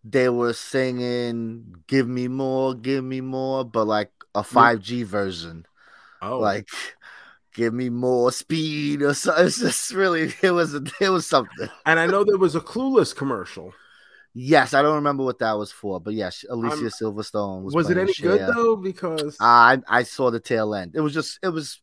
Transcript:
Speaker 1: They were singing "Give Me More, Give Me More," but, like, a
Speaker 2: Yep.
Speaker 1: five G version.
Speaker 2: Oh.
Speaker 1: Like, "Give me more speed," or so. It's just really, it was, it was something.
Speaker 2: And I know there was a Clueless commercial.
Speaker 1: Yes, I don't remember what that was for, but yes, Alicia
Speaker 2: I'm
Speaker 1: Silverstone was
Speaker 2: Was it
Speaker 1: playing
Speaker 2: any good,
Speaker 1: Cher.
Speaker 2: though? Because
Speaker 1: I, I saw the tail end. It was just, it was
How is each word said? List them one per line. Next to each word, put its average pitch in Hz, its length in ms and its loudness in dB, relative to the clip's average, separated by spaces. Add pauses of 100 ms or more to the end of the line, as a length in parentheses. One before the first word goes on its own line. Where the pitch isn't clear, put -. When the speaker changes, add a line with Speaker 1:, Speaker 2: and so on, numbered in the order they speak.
Speaker 1:
They 127 260 2
were 120 240 0
singing 120 1200 -4 (120)
"Give 135 220 2
Me 123 180 -4
More, 131 460 -2
Give 131 300 -4
Me 131 180 -8
More," 131 420 -4
but, 113 220 0
like, 107 260 -2 (240)
a 101 40 0
Speaker 2:
Yep. 107 60 -6
Speaker 1:
five 117 360 6
G 117 220 -8
version. 87 640 -6 (580)
Speaker 2:
Oh. 120 160 -6
Speaker 1:
Like, 104 280 -2 (880)
"Give 113 200 0
me 123 160 -4
more 123 420 2
speed," 151 720 -2
or 143 100 2
so. 160 240 0
It's 170 220 4
just - 320 -2
really, 175 500 0
it 185 100 4
was, 170 220 2 (260)
it 196 100 2
was 180 180 0
something. - 420 0 (160)
Speaker 2:
And 160 140 4
I 165 80 2
know 196 160 2
there 202 160 4
was 165 160 4
a 160 60 0
Clueless 247 540 2
commercial. 98 580 -8 (600)
Speaker 1:
Yes, 127 400 2
I 139 80 6
don't 151 140 4
remember 143 300 -2
what 123 140 -4
that 113 140 0
was 104 200 -4
for, 95 260 -8
but 104 140 -8
yes, 98 360 -6
Alicia 117 260 -4 (100)
Speaker 2:
I'm 110 40 -4
Speaker 1:
Silverstone 101 760 -6
was 95 120 -6
Speaker 2:
Was 170 140 2
it 180 60 2
Speaker 1:
playing 190 120 0
Speaker 2:
any 190 60 -2
good, 190 260 2
Speaker 1:
Cher. 190 140 -2
Speaker 2:
though? 226 240 2
Because 165 640 -6
Speaker 1:
I, 120 480 8
I 120 140 2
saw 127 280 -2
the 113 80 -4
tail 110 340 -2
end. 92 220 -8
It 156 60 -2
was 151 120 -2
just, 156 300 -6
it 190 60 0
was 160 340 -8